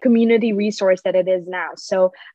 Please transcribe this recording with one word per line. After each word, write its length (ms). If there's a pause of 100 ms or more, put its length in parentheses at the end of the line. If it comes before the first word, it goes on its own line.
community 500
resource 500
that 120
it 120
is 200
now. 280
So, 360 (240)